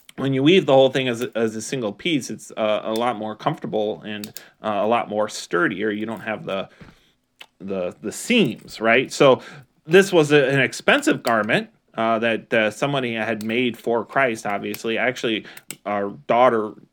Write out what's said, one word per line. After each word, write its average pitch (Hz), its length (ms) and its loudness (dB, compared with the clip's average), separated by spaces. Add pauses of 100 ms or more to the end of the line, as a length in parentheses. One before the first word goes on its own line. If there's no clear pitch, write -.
(160)
when 135 180 -2
you 131 80 0
weave 160 240 4
the 139 80 6
whole 135 160 8
thing 131 180 -2
as 117 140 -4
a, - 140 -6
as 113 180 0
a 110 80 -8
single 113 300 -6
piece, 143 360 -4
it's, 110 280 -12
uh, 107 260 0
a 110 100 -4
lot 117 240 -2
more 107 200 -8
comfortable 107 680 -4
and, 104 260 -10 (340)
uh, 107 200 -2
a 104 40 0
lot 117 220 0
more 107 200 -2
sturdier. 110 640 -4
You 107 140 -6
don't 110 140 -8
have 104 240 -8
the, 95 240 -6 (920)
the, 95 420 -6
the 104 100 -8
seams, - 680 0
right? 117 320 2
So 131 300 6 (440)
this 190 260 6
was 151 200 4
a, 143 160 6
an 139 120 2
expensive 202 600 0
garment, 117 480 0 (240)
uh, 113 240 0
that, 110 340 -2
uh, 110 200 4
somebody 135 420 -2
had 110 300 -4
made 113 340 -2
for 117 260 -2
Christ, 123 420 -2
obviously. 104 520 -6
Actually, 113 480 -4 (400)
our 101 240 -4 (160)
daughter 117 460 4 (200)